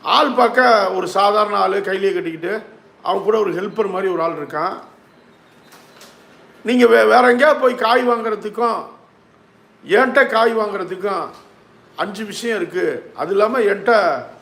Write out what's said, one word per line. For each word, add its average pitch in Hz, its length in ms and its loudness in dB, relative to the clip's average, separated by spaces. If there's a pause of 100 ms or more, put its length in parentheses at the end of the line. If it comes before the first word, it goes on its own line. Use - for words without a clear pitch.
ஆள் 262 300 2
பார்க்க 233 600 2
ஒரு 180 160 -4
சாதாரண 208 500 0
ஆளு, 190 240 0
கையிலேயே 190 320 -2
கட்டிக்கிட்டு, 170 480 -6 (400)
அவன் - 220 -4
கூட 214 160 0
ஒரு 190 140 -2
ஹெல்ப்பர் 196 380 -6
மாதிரி 185 200 -4
ஒரு 170 100 -2
ஆள் 165 160 -4
இருக்கான். 151 360 -6 (1900)
நீங்க 247 220 4
வே-, 226 220 6
வேற 247 220 6
எங்கேயாவது 254 300 4
போய் 254 160 2
காய் 247 320 2
வாங்குறதுக்கும் 220 760 -4 (1000)
என்கிட்ட 247 400 4
காய் 226 300 0
வாங்குறதுக்கும் 190 680 -6 (680)
அஞ்சு 196 300 -8
விஷயம் 220 320 -6
இருக்கு. 170 580 -6
அது 160 160 -6
இல்லாம 214 280 0
என்கிட்ட 196 640 0 (180)